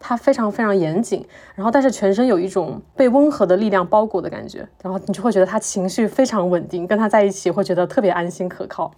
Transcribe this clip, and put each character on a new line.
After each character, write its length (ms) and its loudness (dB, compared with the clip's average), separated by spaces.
她 160 -4
非 160 2
常， 180 -2
非 140 -2
常 100 2
严 280 0
谨， 200 -4
然 80 -10
后 80 0
但 120 4
是 80 4
全 240 0
身 120 2
有 140 2
一 80 -2
种 320 -4
被 100 4
温 240 4
和 140 0
的 140 4
力 100 0
量 180 2
包 200 2
裹 160 -4
的 80 -6
感 180 -12
觉， 180 -14
然 80 -8
后 160 -4
你 60 -2
就 100 -10
会 80 2
觉 80 2
得 60 6
她 140 0
情 280 -4
绪 200 0
非 180 0
常 240 0
稳 180 0
定， 200 -6
跟 120 0
她 80 2
在 160 2
一 80 4
起 200 -4
会 120 0
觉 120 -2
得 120 0
特 140 -4
别 100 2
安 200 -2
心 180 -6
可 180 -12
靠。 320 -8